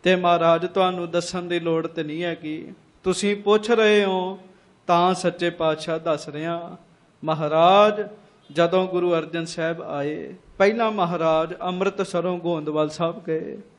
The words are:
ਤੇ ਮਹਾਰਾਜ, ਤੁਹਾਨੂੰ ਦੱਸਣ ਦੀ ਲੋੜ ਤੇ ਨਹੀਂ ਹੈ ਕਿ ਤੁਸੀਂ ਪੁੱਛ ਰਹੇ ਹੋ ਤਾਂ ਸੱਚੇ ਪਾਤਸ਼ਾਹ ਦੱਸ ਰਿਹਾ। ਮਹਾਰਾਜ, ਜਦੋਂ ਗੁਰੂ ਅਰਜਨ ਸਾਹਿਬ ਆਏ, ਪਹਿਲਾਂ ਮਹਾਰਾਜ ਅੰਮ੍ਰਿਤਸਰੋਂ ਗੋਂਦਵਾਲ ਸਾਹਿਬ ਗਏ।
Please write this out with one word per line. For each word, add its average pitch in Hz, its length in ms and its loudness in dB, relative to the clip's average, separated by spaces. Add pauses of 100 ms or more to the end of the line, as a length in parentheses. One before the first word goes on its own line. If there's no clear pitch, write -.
ਤੇ 185 140 4
ਮਹਾਰਾਜ, 170 500 4
ਤੁਹਾਨੂੰ 180 440 0
ਦੱਸਣ 175 320 -4
ਦੀ 175 180 -4
ਲੋੜ 165 260 0
ਤੇ 165 160 -6
ਨਹੀਂ 156 200 -6
ਹੈ 170 120 -4
ਕਿ 156 320 -10 (380)
ਤੁਸੀਂ 202 320 0
ਪੁੱਛ 208 340 2
ਰਹੇ 214 340 4
ਹੋ 185 340 -2 (480)
ਤਾਂ 175 280 4
ਸੱਚੇ 175 360 -2
ਪਾਤਸ਼ਾਹ 160 480 -2
ਦੱਸ 160 300 -2
ਰਿਹਾ। 170 480 -8 (480)
ਮਹਾਰਾਜ, 170 840 4 (440)
ਜਦੋਂ 170 360 2
ਗੁਰੂ 175 260 0
ਅਰਜਨ 160 300 -4
ਸਾਹਿਬ 165 380 -6
ਆਏ, 147 520 -6 (240)
ਪਹਿਲਾਂ 220 320 2
ਮਹਾਰਾਜ 165 720 0
ਅੰਮ੍ਰਿਤਸਰੋਂ 180 760 -2
ਗੋਂਦਵਾਲ 156 500 -2
ਸਾਹਿਬ 170 380 -4
ਗਏ। 160 320 -6 (200)